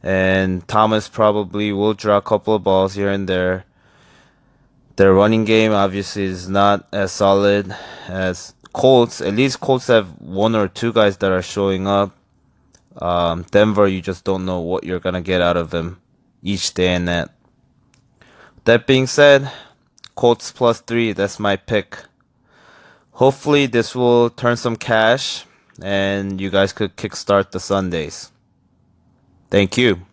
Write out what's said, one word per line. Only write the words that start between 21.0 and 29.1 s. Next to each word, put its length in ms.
that's 260
my 180
pick. 400
Hopefully 540
this 280
will 340
turn 280
some 200
cash 680
and 580
you 120
guys 220
could 240
kickstart 560
the 80
Sundays. 680